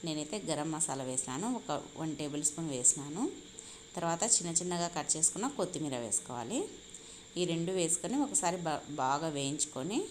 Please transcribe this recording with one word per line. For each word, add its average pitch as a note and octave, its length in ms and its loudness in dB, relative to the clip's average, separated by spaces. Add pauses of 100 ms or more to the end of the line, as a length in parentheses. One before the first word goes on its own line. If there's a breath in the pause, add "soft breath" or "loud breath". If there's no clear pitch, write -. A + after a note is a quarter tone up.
నేనైతే D#3 320 -2 (100)
గరం D3+ 260 2
మసాలా C3+ 360 0
వేసినాను, C3+ 380 -2 (120)
ఒక - 100 -8 (300)
వన్ D#3+ 200 -2
టేబుల్ D3 280 -2
స్పూన్ E3 260 -2
వేసినాను. C#3+ 480 2 (720 loud breath)
తర్వాత E3+ 260 2 (140)
చిన్న E3+ 240 0
చిన్నగా F3 360 2
కట్ C#3+ 200 -2
చేసుకున్న F#3+ 320 2 (120)
కొత్తిమీర D3+ 460 0
వేసుకోవాలి. A#2+ 540 -2 (800 loud breath)
ఈ F3+ 120 4
రెండు E3+ 260 0
వేసుకొని F3 480 2
ఒకసారి F3+ 400 2
బా-, D3+ 160 0 (220)
బాగా D3 340 4
వేయించుకొని C#3+ 600 0 (100)